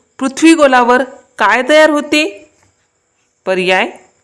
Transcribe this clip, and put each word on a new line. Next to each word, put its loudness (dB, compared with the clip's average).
पृथ्वीगोलावर 2
काय 0
तयार 4
होते? -4
पर्याय -2